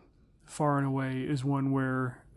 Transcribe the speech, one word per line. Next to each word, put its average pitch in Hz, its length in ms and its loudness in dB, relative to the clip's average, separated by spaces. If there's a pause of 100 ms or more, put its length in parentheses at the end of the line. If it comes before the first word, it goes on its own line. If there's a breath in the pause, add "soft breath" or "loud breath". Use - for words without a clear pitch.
(440)
far 147 340 0
and 139 80 2
away, 135 360 -2
is 135 220 -2
one 135 260 0
where, 131 540 0 (120)